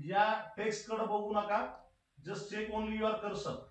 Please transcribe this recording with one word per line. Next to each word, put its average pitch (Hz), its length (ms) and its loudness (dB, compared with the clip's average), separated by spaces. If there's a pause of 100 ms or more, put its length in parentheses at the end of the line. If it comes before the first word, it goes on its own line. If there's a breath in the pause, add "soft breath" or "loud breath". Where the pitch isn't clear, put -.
या 202 180 6 (320)
टेक्स्ट 214 320 -2
कडे 220 160 0
बघू 208 280 0
नका, 208 260 2 (580)
just 190 340 -8
check 214 260 -4
only 220 240 -2
your 220 200 2
cursor. 196 340 -4 (160)